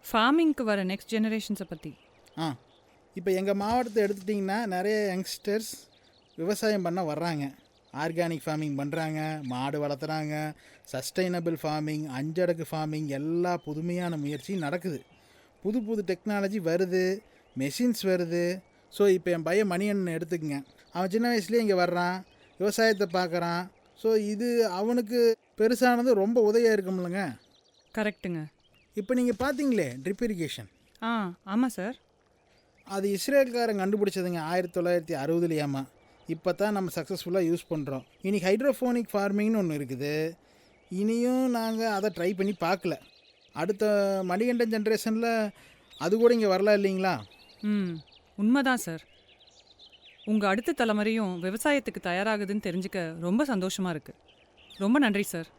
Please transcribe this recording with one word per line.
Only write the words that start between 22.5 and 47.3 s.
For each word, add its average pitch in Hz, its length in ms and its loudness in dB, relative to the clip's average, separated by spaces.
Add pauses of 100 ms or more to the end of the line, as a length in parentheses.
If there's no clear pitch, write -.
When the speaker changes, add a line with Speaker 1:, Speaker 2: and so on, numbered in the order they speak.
Speaker 2:
விவசாயத்தை 208 540 2
பார்க்கறான். 175 560 0 (280)
So, 220 180 2
இது 220 520 2
அவனுக்கு 226 680 2 (220)
பெருசானது 240 540 4
ரொம்ப 208 400 6
உதவியா 226 260 6
இருக்கும்லங்க. 185 600 -4 (560)
Speaker 1:
கரெக்ட்டுங்க. 180 520 -4 (480)
Speaker 2:
இப்ப 214 200 -2
நீங்க 247 240 2
பாத்தீங்களே, 247 540 0 (120)
ட்ரிப் 190 160 -4
இரிகேஷன். 170 480 -4 (340)
Speaker 1:
ஆ, 220 300 -2 (140)
ஆமா 226 200 0
சார். 233 300 -6 (880)
Speaker 2:
அது 196 340 -2
இஸ்ரேல்காரன் 240 580 2
கண்டுபிடிச்சதுங்க, 190 640 0
ஆயிரத்தி 175 420 -2
தொள்ளாயிரத்தி 170 380 0
அறுபதுலையாமா. 151 680 0 (420)
இப்ப 165 260 -2
தான் 208 200 0
நம்ம 185 220 -2
சக்ஸஸ்ஃபுல்லா 175 640 0
யூஸ் - 20 -6 (120)
பண்றோம். 139 340 -6 (180)
இன்னைக்கு 190 280 0
ஹைட்ரோபோனிக் 240 600 2
ஃபார்மிங்னு 208 480 2
ஒண்ணு 156 200 0
இருக்குது. 147 560 -4 (540)
இனியும் 240 600 0
நாங்க 226 440 -2
அதை 196 200 0
ட்ரை 180 220 0
பண்ணி 196 240 0
பார்க்கல. 175 360 0 (560)
அடுத்த 196 680 0
மணிகண்டன் 226 480 0
ஜெனரேஷன்ல 220 800 0 (480)
அது 180 180 2
கூட 233 180 8
இங்க 220 140 2
வரலாம் 190 260 4
இல்லைங்களா? 190 440 2 (420)